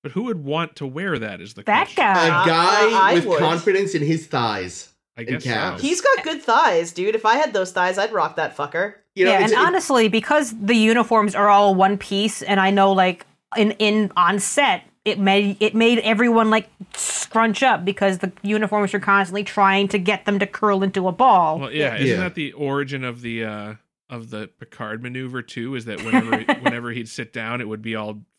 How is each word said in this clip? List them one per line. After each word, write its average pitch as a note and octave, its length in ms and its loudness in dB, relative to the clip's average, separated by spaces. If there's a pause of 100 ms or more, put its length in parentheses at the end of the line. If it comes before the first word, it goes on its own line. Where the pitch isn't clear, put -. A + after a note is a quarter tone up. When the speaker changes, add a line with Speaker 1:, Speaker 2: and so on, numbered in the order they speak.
Speaker 1:
But C3+ 100 -12
who F#3+ 120 -4
would F3 200 -6
want D#3+ 320 -4
to D3 100 -10
wear D#3 320 -6
that G#2 220 -8
is - 140 -16
the G2+ 100 -18
Speaker 2:
That A#3 220 2
Speaker 1:
question. - 180 -2
Speaker 2:
guy. F3 380 2
Speaker 3:
A F#3+ 40 2
guy F#3 380 4
Speaker 4:
Uh, A3+ 120 4
uh, F#3+ 40 4
I G3 140 6
Speaker 3:
with D#4 120 2
Speaker 4:
would. E3+ 120 2
Speaker 3:
confidence G3 560 0
in D3 80 0
his D#3+ 240 -2
thighs G#2 680 -4 (220)
Speaker 1:
I A#2 60 -14
Speaker 3:
and A#2 80 -8
Speaker 1:
guess D3 140 -6
so. B2+ 60 -4
Speaker 3:
calves. F#2+ 320 -4
Speaker 4:
He's E4 180 -2
got C5+ 240 0
good D#4 180 -6
thighs, G#3 500 2
dude. G3+ 220 -2
If A3 120 -2
I A#3 100 4
had D4 160 0
those F#3 200 -2
thighs, F#3 260 0
I'd A3 140 -2
rock D#3+ 240 -2
that D3+ 200 -4
fucker. E3+ 380 -4 (200)
Speaker 3:
You F#3 120 2
know, F#3+ 60 4
Speaker 2:
Yeah, G3 120 4
Speaker 3:
it's, A3+ 80 2
Speaker 2:
and B3 80 4
Speaker 3:
it D#4+ 60 4
Speaker 2:
honestly, C4+ 420 2
because A3+ 500 0
the G#3 180 0
uniforms A3 580 2
are G#3 160 4
all G3+ 240 6
one F#3+ 240 2
piece, G3+ 420 -4
and G3+ 200 0
I F#3+ 100 2
know, G3 220 4
like, F#3 340 0 (300)
in, G#3+ 160 2
in, G#3+ 440 0
on F3+ 220 4
set, A3 460 0 (200)
it G3 140 -2
made, G3+ 420 2
it G#3+ 140 0
made A3+ 240 4
everyone, A3+ 520 2
like, A3 200 0 (260)
scrunch - 680 -2
up G3 220 2
because G3 340 0
the F#3 140 -4 (100)
uniforms G#3 520 -2
are G3+ 60 -2
constantly G3 440 0
trying G3 440 2
to G#3 100 -2
get F#3+ 260 -2
them G3+ 140 0
to G3 80 0
curl G3 360 0
into F#3+ 260 -2
a F3 40 -2
ball. E3+ 460 4
Speaker 1:
Well, C3 140 -8
yeah, C3+ 240 0
isn't B2+ 100 0
Speaker 3:
Yeah. A#2+ 160 2
Speaker 1:
that F3 140 -6
the C#3+ 160 -6
origin C#3 520 -4
of A#2+ 160 -8
the, A2+ 240 -8
uh, G#2+ 300 -10 (340)
of A#2 220 -16
the G#2+ 180 -12 (100)
Picard A2+ 440 -12
maneuver B2+ 400 -10
too? B2 320 -10
Is A#2 120 -8
that G2+ 160 -10
whenever, A#3 340 0
Speaker 2:
<laughs> A3+ 260 -4
Speaker 1:
whenever A#2+ 300 -4
he'd A2+ 160 -10
sit - 240 -12
down, A#2 280 -8
it G#2+ 80 -8
would G#2+ 140 -10
be A2 140 -8
all G#2+ 240 -10 (180)